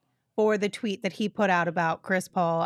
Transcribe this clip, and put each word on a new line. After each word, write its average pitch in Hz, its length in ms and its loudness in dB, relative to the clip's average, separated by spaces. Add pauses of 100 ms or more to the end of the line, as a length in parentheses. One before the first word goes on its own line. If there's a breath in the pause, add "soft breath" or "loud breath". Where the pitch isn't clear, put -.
(360)
for 214 220 4
the 202 120 -2
tweet 202 320 -6
that 190 120 -4
he 214 140 -2
put 202 220 0
out 175 180 2
about 165 360 -2
Chris 185 240 -2
Paul 165 380 0